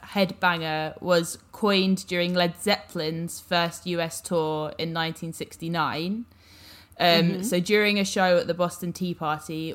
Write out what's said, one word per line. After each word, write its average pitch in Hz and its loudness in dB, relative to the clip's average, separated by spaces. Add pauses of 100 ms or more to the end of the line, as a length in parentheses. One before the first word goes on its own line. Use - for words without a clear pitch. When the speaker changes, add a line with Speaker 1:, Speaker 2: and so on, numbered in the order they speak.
Speaker 1:
headbanger 170 0
was 170 2 (140)
coined 190 2
during 175 0
Led 175 0
Zeppelin's 165 -4
first 170 -2
U 170 -2
S 165 -4
tour 156 -2
in 165 -4
nineteen 165 -4
sixty-nine. 165 -4 (720)
Um, 175 2
Speaker 2:
Mm-hmm. 170 4
Speaker 1:
so 190 0
during 208 4
a 196 2
show 185 4
at - 0
the 170 0
Boston 175 -2
Tea 180 -4
Party, 156 -4